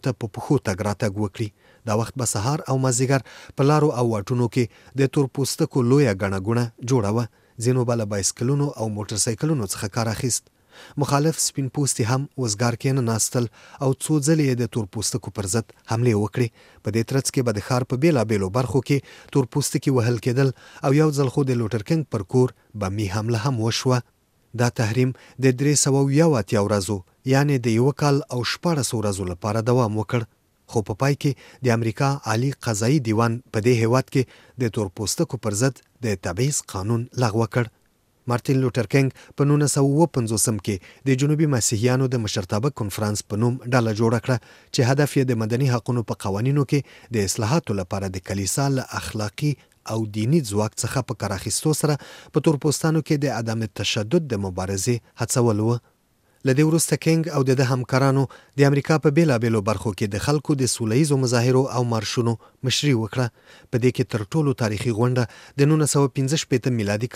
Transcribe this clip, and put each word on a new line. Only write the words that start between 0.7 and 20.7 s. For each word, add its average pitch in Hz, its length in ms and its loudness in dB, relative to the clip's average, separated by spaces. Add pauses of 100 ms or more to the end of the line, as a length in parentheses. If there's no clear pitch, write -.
راتګ 101 300 -2
وکړي. 107 320 -4 (400)
دا 107 100 2
وخت 113 220 -6
به 117 100 -2
سهار 123 380 -2
او 135 60 2 (100)
مازدیګر 131 360 2 (360)
په 139 120 2
لارو 151 200 4 (100)
او 123 80 2
واټونو 113 480 0
کې 123 100 2 (360)
د 135 120 0
تور 139 240 0
پوستکو 139 540 0
لویه 135 300 4
ګڼه 98 260 -2
ګوڼه 120 180 0 (240)
جوړه 110 260 2
وه. 117 100 0 (420)
ځینو 127 240 2
به 117 100 0
له 107 40 -4 (100)
بایسکلونو 139 520 -2 (120)
او 110 180 -4
موټرسایکلونو 113 760 -2
څخه - 220 -8
کار 113 200 0
اخیست. - 280 -4 (580)
مخالف 143 440 2
سپین 135 220 -4 (100)
پوستي 135 320 0
هم 131 120 2 (200)
وزګار 117 400 0
کې 135 160 0
نه 131 100 0
ناستل 113 400 0 (360)
او 135 100 2
څو - 200 -2 (140)
ځلې 156 220 4
یې 123 100 2
د 117 140 -2
تور 110 200 -2
پوستکو 110 440 -6
پر 104 160 -4
ضد 113 200 -2 (160)
حملې 117 300 2
وکړې. 117 280 0 (360)
په - 120 -4
دې 113 140 2
ترڅ 135 240 0
کې 139 140 0
به 117 100 0
د 101 100 -6
ښار 123 220 0
په 131 140 -2
بېلابېلو 110 560 2
برخو 127 280 0
کې 143 100 2 (360)
تور 135 220 0
پوستکي 147 420 -2
وهل 117 280 2
کېدل 131 240 2 (360)